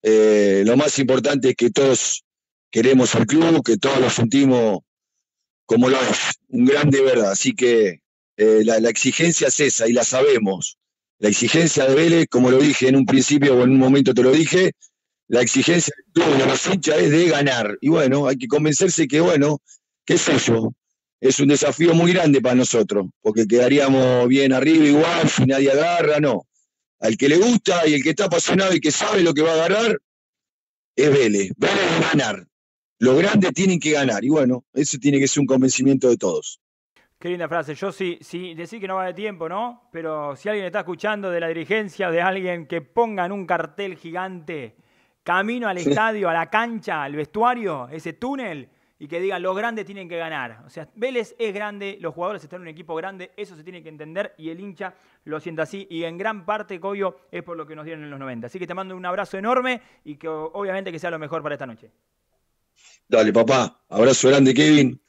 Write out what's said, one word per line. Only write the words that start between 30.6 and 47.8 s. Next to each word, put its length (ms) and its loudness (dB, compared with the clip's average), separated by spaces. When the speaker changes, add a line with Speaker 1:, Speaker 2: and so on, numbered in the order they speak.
Speaker 1:
es 160 4
Vélez. 460 2
Vélez 320 -2
es 0 -
ganar. 340 -4
Los 200 4
grandes 340 2
tienen 260 0
que 140 -2
ganar. 320 -2
Y 60 -2
bueno, 420 0
ese 260 -4
tiene 200 0
que 100 0
ser 140 -2
un 40 0
convencimiento 600 2
de 80 4
todos. 440 -6
Speaker 2:
Qué 100 -12
linda 180 -6
frase. 280 -6
Yo 180 -8
sí, 300 -8
sí, 320 -14
decí 260 -16
que 80 -10
no 80 -8
va 100 -6
de 80 -10
tiempo, 360 -10
¿no? 420 -10
Pero 420 -8
si 140 -10
alguien 180 -6
está 140 -6
escuchando 500 -8
de 100 -4
la 80 -6
dirigencia 600 -6
o 40 -4
de 100 0
alguien, 440 -6
que 140 -6
pongan 520 -4
un 140 -8
cartel 500 -6
gigante, 800 -14
camino 460 -4
al 100 -6
Speaker 1:
Sí. 120 -2
Speaker 2:
estadio, 400 -2
a 40 -2
la 140 -4
cancha, 540 -6
al 140 -10
vestuario, 760 -4